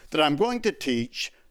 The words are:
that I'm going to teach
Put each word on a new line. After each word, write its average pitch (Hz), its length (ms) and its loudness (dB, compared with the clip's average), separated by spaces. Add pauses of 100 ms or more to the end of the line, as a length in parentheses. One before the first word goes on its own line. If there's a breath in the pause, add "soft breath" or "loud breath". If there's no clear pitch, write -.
(100)
that 156 100 0
I'm 147 160 4
going 233 240 0
to 214 120 0
teach - 600 -4 (180 soft breath)